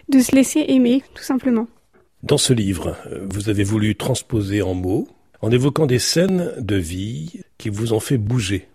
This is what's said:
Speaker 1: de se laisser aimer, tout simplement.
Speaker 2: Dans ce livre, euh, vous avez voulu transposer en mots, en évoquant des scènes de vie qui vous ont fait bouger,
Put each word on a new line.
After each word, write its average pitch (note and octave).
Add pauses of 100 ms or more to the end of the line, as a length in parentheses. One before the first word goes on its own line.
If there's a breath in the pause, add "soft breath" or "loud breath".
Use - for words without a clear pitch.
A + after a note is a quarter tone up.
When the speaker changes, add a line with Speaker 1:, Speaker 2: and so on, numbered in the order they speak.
Speaker 1:
de C4+
se B3
laisser C4+
aimer, B3+ (100)
tout -
simplement. A#3+ (560)
Speaker 2:
Dans C#3+
ce -
livre, F#2 (100)
euh, F2+
vous G2+
avez G#2
voulu G#2+
transposer G#2
en F#2
mots, F#2 (340)
en A2
évoquant C3+
des B2
scènes F3
de G2+
vie G#2 (160)
qui -
vous A2
ont A2
fait -
bouger, G#2